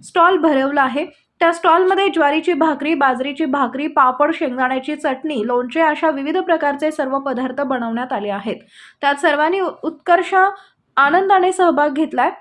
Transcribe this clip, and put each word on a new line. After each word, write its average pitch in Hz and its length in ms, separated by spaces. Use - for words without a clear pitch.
स्टॉल 359 340
भरवला 285 460
आहे. 262 220
त्या 339 120
स्टॉलमध्ये 370 560
ज्वारीची 311 440
भाकरी, 302 420
बाजरीची 269 500
भाकरी, 269 420
पापड, 294 480
शेंगदाण्याची 262 640
चटणी, 277 500
लोणचे 247 340
अशा 311 300
विविध 285 280
प्रकारचे 311 520
सर्व 277 280
पदार्थ 262 420
बनवण्यात 247 520
आले 208 180
आहेत. 196 260
त्यात 285 140
सर्वांनी 311 460
उत्कर्ष 339 760
आनंदाने 370 560
सहभाग 302 380
घेतलाय. 269 400